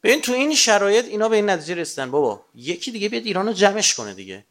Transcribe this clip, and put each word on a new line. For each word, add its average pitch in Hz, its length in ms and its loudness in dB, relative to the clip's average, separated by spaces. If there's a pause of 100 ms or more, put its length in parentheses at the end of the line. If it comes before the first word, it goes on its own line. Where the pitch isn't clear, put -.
ببین 262 180 4
تو 247 120 -2
این 277 220 0
شرایط 208 500 4
اینا 214 240 -2
به 220 60 2
این 208 140 2
نتیجه 170 260 -2
رسیدن: 139 360 -6
«بابا، 131 340 0 (100)
یکی 165 360 -8
دیگه 208 180 -4
بیاد 226 160 -6
ایرانو 202 280 -2
جمعش 196 420 2
کنه 104 180 -10
دیگه.» 95 380 -16